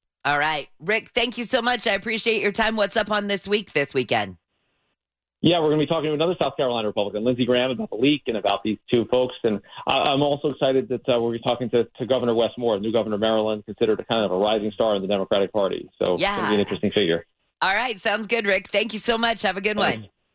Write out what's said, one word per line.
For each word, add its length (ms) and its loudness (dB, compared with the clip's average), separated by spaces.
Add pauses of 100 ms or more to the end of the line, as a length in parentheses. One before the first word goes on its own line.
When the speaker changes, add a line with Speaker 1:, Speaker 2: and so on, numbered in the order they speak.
(260)
Speaker 1:
All 140 2
right. 300 -2 (100)
Rick, 340 -4
thank 240 -2
you 60 -4
so 180 0
much. 240 0
I 60 2
appreciate 500 0
your 100 0
time. 240 0
What's 220 0
up 140 0
on 160 -2
This 200 -2
Week 260 -2
this 200 0
weekend? 440 0 (1040)
Speaker 2:
Yeah, 180 4
we're 100 2
gonna 140 2
be 40 -2
talking 220 -2
to 60 -2
another 240 0
South 180 -2
Carolina 300 0
Republican, 360 -2
Lindsey 220 2
Graham, 240 2
about 220 -6
the 40 -8
leak 300 2
and 120 -2
about 260 -2
these 160 -2 (100)
two 220 2
folks. 320 0
And 180 0 (240)
I, 60 0
I'm 320 2
also 260 0
excited 400 0
that, 180 -6
uh, 140 2
we're 160 -2
talking 320 -2
to, 140 2 (160)
to 80 -4
Governor 260 0
Wes 240 2
Moore, 220 0
new 120 -4
governor 240 0
of 60 -2
Maryland, 440 0
considered 340 0
a 60 -8
kind 200 0
of 60 0
a 60 0
rising 340 0
star 240 2
in 80 -2
the 40 -4
Democratic 460 0
Party. 340 0 (120)
So 160 2
it's 80 -2
gonna 180 0
be 60 -2
an 60 0
Speaker 1:
Yeah. 60 2
Speaker 2:
interesting 300 -2
figure. 360 0 (360)
Speaker 1:
All 140 2
right. 260 -2
Sounds 240 0
good, 220 0
Rick. 240 0
Thank 220 0
you 60 -6
so 160 0
much. 280 0
Have 140 0
a 40 -8
good 160 -2
Speaker 2:
Thanks. 240 0
Speaker 1:
one. 80 -18 (260)